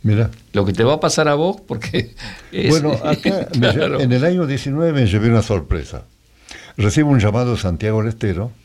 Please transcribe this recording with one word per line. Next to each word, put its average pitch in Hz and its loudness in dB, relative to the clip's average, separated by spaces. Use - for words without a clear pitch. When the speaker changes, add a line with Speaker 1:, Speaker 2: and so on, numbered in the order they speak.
Speaker 1:
Mira. 110 2
Speaker 2:
Lo 101 0
que 98 -2
te 107 2
va 139 4
a 151 -4
pasar 156 0
a 147 2
vos, 175 0
porque - -6
<laughs> - -20
es 180 -2
Speaker 1:
Bueno, 151 2
acá 156 -2
Speaker 2:
<laughs> 139 -2
Speaker 1:
me 120 2
lle-, - 2
Speaker 2:
claro. 143 -2
Speaker 1:
en 123 2
el 127 2
año 180 2
diecinueve 139 -2
me 135 2
llevé 104 2
una 113 4
sorpresa. 80 -4
Recibo 143 2
un 131 6
llamado 117 2
de 110 -4
Santiago 107 -2
del 110 -2
Estero 113 -4